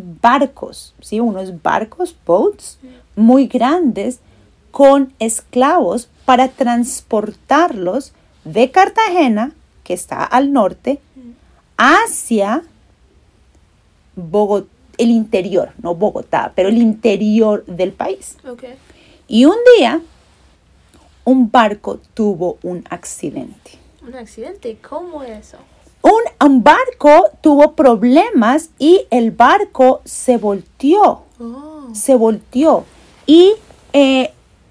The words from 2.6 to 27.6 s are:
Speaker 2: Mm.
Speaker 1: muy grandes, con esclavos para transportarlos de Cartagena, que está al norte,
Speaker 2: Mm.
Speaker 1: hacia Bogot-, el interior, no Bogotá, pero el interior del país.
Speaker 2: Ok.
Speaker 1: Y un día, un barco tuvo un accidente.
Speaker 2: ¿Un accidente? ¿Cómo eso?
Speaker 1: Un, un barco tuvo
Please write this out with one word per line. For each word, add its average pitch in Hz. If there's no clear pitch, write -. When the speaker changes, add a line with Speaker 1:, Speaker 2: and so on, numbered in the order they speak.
Speaker 2:
Mm. -
Speaker 1:
muy 247
grandes, 247
con 277
esclavos 247
para 262
transportarlos 240
de 208
Cartagena, 349
que -
está -
al 277
norte, 247
Speaker 2:
Mm. 247
Speaker 1:
hacia 262
Bogot-, 196
el 233
interior, 202
no 175
Bogotá, -
pero 190
el 233
interior 214
del 185
país. -
Speaker 2:
Ok. 240
Speaker 1:
Y 226
un 370
día, 285
un 254
barco 214
tuvo 180
un 175
accidente. -
Speaker 2:
¿Un 247
accidente? 240
¿Cómo 320
eso? 214
Speaker 1:
Un, 415
un 254
barco 349
tuvo 294